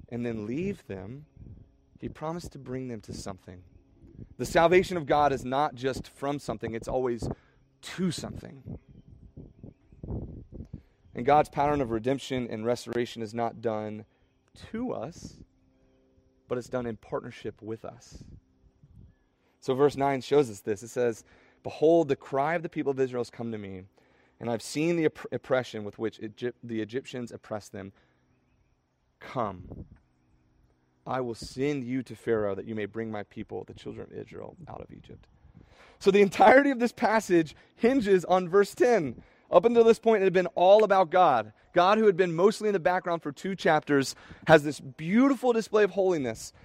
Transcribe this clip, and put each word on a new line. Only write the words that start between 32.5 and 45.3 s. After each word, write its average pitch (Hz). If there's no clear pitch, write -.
that 95
you 110
may 104
bring 113
my 104
people, 104
the 101
children 113
of 95
Israel, -
out -
of -
Egypt." -
So 202
the 202
entirety 254
of 240
this 240
passage 196
hinges 208
on 185
verse 196
ten. 208
Up 185
until 233
this 226
point, 220
it -
had 185
been 180
all 196
about 190
God. 139
God, 190
who 220
had 185
been 175
mostly 214
in 202
the 190
background 175
for 147
two 190
chapters, 151
has 156
this 147
beautiful 233